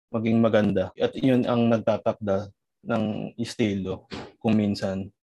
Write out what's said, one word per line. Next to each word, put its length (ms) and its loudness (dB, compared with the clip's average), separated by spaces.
maging 280 0
maganda. 560 2
At 200 -2
yun 320 2
ang 240 2
nagtatakda 800 0
ng 240 -2
estilo 720 -4
kung 220 2
minsan. 480 -2